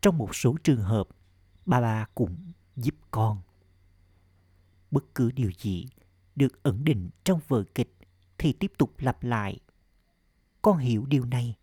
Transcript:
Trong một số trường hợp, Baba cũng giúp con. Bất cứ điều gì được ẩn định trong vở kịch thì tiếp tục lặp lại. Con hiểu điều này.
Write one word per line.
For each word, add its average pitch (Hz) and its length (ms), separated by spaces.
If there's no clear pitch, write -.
Trong 180 180
một 107 180
số 131 280
trường 127 180
hợp, 98 260
Baba 113 480
cũng 120 380
giúp 117 180
con. 110 320
Bất 139 140
cứ 120 160
điều 127 200
gì 90 380
được 139 260
ẩn 131 220
định 107 260
trong 180 240
vở 110 160
kịch - 220
thì 147 140
tiếp 196 260
tục 139 200
lặp 131 240
lại. 107 380
Con 202 160
hiểu 123 280
điều 135 180
này. 120 380